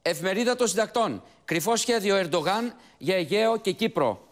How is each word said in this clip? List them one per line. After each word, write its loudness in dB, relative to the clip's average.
Εφημερίδα -2
των 0
Συντακτών, -2
κρυφό 0
σχέδιο 0
Ερντογάν 0
για -2
Αιγαίο 2
και -2
Κύπρο. -2